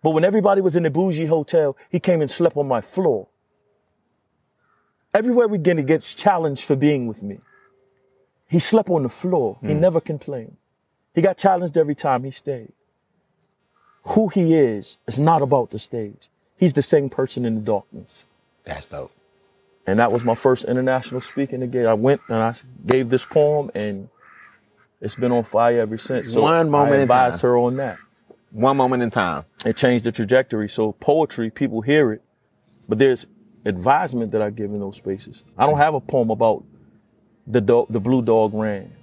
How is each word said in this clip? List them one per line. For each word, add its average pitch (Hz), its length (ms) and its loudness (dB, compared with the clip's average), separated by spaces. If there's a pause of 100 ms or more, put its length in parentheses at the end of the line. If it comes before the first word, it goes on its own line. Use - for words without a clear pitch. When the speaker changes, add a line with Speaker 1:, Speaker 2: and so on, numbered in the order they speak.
Speaker 1:
But 160 80 2
when 156 120 2
everybody 196 380 2
was 175 140 0
in 175 80 2
the 160 60 0
bougie 165 360 -2
hotel, 151 500 0 (140)
he 180 100 -2
came 170 220 0
and 139 80 -2
slept - 280 0
on 143 100 -2
my 120 140 0
floor. 135 460 -2 (1900)
Everywhere 233 340 2
we 208 100 -2
get, 165 200 2
he 147 60 -2
gets 151 300 -2
challenged 165 500 -2
for 147 120 2
being 135 320 0
with 107 160 -10
me. 101 160 -10 (1080)
He 170 120 2
slept 214 300 2
on 160 140 2
the 123 60 -2
floor. 151 520 -4
He 107 120 -2
Speaker 2:
Hmm. 151 60 0
Speaker 1:
never 165 200 2
complained. 139 580 -10 (560)
He 170 80 2
got 185 160 2
challenged 180 400 0
every 147 180 2
time 131 280 -2
he 135 80 -10
stayed. 127 400 -12 (1300)
Who 214 260 2
he 165 260 2
is, 117 420 0 (100)
is 110 120 -8
not 156 220 4
about 131 300 0
the 110 80 -12
stage. 110 500 -12 (260)
He's 175 180 2
the 143 100 0
same 139 260 2
person 131 360 -4
in 113 100 -2
the 110 60 -4
darkness. 104 640 -8 (380)
Speaker 2:
That's 73 220 -14
dope. - 260 -14 (760)
Speaker 1:
And 98 140 0
that 120 120 2
was 117 120 -2
my 117 120 0
first 127 300 0
international 127 560 -4
speaking 139 420 -6
engagement. 123 240 -2
I 113 60 4
went 127 360 2
and 113 80 -2
I 113 120 0
s-, 117 140 -12 (220)
gave 127 240 0
this 127 160 0
poem, 147 480 0
and 104 360 -8 (920)
it's 110 140 -10
been 123 160 -2
on 120 120 0
fire 120 380 2
ever 110 160 -4
since. 120 360 -6
So 117 80 4
Speaker 2:
One 160 280 4
moment 143 240 4
Speaker 1:
I - 40 4
Speaker 2:
in 139 60 4
Speaker 1:
advised 123 380 4
Speaker 2:
time. 123 80 2
Speaker 1:
her 123 80 4
on 120 200 0
that. 120 200 -6 (540)
Speaker 2:
One 131 260 2
moment 127 260 2
in 117 80 -2
time. 85 340 -2 (200)
Speaker 1:
It 110 120 -2
changed 123 280 2
the - 60 -2
trajectory. 110 580 0
So 107 240 -2
poetry, 143 560 -2
people 113 320 -6
hear 139 320 2
it, 107 80 -10 (640)
but 113 100 -2
there's 127 280 2 (400)
advisement 117 680 -2
that 107 100 -2
I 104 80 -2
give 104 220 -10
in 104 80 -8
those 98 160 -10
spaces. - 480 -12 (140)
I 120 80 2
don't 147 120 2
have 151 160 2
a 135 60 -4
poem 123 320 -2
about 110 320 0 (840)
the 117 160 0
do-, 117 280 2
the 113 100 -2
blue 123 220 0
dog 110 320 2
ran. 107 380 -6 (120)